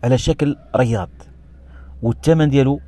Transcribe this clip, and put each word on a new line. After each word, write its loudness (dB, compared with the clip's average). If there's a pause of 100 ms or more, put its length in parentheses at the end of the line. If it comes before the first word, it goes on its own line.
على 2
شكل -2 (200)
رياض، 0 (920)
والثمن 2
ديالو 2